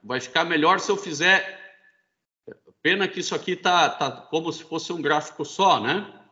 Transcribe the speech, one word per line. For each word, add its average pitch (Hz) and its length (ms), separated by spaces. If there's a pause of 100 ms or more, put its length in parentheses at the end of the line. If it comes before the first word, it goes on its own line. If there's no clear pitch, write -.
Vai 123 160
ficar 165 240
melhor 170 360
se - 120
eu 196 60
fizer. 180 580 (1300)
Pena 185 260
que 185 120
isso 170 160
aqui 180 200
tá, 175 340
tá 139 220
como 160 400
se - 120
fosse 165 280
um 170 100
gráfico 151 440
só, 180 340
né? 156 340 (180)